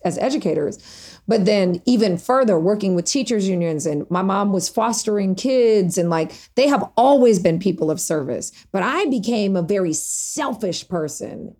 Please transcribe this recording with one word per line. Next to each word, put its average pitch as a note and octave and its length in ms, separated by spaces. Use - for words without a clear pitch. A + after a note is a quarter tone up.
as F3 140
educators. E3 600
But A3 180
then F#3+ 400
even G#3 320
further, B3+ 400
working G3 380
with E3+ 100
teachers A3+ 420
unions, E3+ 380
and D3 240
my F3 100
mom G3 320
was F#3 160
fostering G#3 680
kids, A3 600
and, E3+ 140
like, E3 220
they C4 120
have C4+ 160
always B3 400
been E3+ 220
people E3 300
of D#3 100
service. C3+ 500
But G3 100
I D4+ 240
became G#3+ 500
a F3 60
very F3+ 320
selfish - 920
person - 720